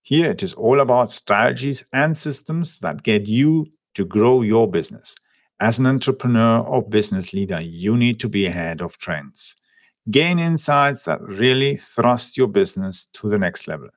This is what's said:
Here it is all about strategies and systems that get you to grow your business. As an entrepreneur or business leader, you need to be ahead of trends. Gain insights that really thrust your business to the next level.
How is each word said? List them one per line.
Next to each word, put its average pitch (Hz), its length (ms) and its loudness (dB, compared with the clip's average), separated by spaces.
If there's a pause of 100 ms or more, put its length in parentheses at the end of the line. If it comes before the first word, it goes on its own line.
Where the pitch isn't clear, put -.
Here 156 300 2
it 95 100 -6
is 92 140 -6
all 120 240 2
about 123 320 4
strategies 127 800 0
and 156 240 0
systems 160 640 -6
that - 240 -8
get 104 240 0
you 143 400 2 (260)
to 101 100 -4
grow 120 380 4
your 110 260 4
business. - 460 -6 (460)
As 113 180 2
an 131 80 2
entrepreneur 120 760 2
or 117 200 -2
business 101 520 -2
leader, 95 280 -4
you 85 340 -4
need 120 260 2
to 110 80 -6
be 101 180 0
ahead 82 340 -6
of 85 160 -10
trends. - 580 -10 (540)
Gain 165 300 2
insights 143 640 0
that - 180 -6
really 127 540 0
thrust - 600 -2
your 190 120 4
business 98 680 -2
to - 160 -8
the 104 80 0
next 90 300 -4
level. 71 300 -10